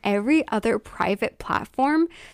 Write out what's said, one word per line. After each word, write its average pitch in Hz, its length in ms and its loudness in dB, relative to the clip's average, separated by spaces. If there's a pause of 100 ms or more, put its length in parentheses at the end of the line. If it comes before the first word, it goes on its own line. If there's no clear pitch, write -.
every 208 440 2
other 220 300 0
private - 600 -4
platform. 302 680 0 (280)